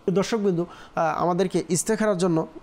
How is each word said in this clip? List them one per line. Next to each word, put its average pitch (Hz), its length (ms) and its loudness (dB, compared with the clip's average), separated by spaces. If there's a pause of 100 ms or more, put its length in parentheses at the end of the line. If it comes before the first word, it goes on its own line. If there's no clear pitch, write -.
দর্শকবৃন্দ, 196 500 0
আহ, - 600 -4
আমাদেরকে 175 480 0
ইস্তেখারার 208 480 0
জন্য 165 300 2 (160)